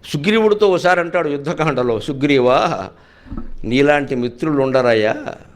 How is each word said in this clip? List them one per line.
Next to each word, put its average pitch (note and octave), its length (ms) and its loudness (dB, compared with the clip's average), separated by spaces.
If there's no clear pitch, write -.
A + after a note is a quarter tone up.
సుగ్రీవుడితో G#3 560 2
ఒకసారి F3 300 2
అంటాడు E3+ 300 -2
యుద్ధకాండలో, C#3+ 720 -2
"సుగ్రీవా, C3+ 880 0
నీలాంటి C#3 520 2
మిత్రులు B2+ 460 -2
ఉండరయ్యా B2+ 640 2